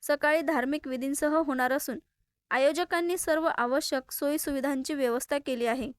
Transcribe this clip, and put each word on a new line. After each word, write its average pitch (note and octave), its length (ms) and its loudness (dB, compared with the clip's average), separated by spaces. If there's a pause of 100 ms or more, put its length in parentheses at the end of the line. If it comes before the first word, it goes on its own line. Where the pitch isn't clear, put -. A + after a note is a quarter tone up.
सकाळी D4+ 380 2
धार्मिक C#4+ 460 0
विधींसह C#4 480 0
होणार C4 360 2
असून C4+ 280 -2 (520)
आयोजकांनी E4+ 640 2
सर्व D#4+ 300 2 (100)
आवश्यक C4 540 -2
सोयीसुविधांची C#4+ 840 -2
व्यवस्था C4 520 0
केली A#3+ 200 -2
आहे. A#3+ 340 -2